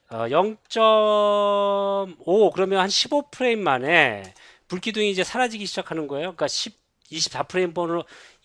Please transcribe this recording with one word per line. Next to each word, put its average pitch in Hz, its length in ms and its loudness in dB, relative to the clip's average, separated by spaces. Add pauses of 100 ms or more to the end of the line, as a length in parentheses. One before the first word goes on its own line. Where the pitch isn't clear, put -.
(100)
어, 117 200 -4
영점오, 202 2250 2
그러면 190 260 0
한 196 100 0
십오 - 400 -2
프레임 233 340 -2
만에 127 680 2 (340)
불기둥이 208 420 -4
이제 185 140 -2
사라지기 226 420 -4
시작하는 160 420 -8
거예요. 143 200 -6
그러니까 165 200 -4
십, - 300 -8 (320)
이십사 156 340 -6
프레임 180 300 -2
번호, 170 300 -2 (400)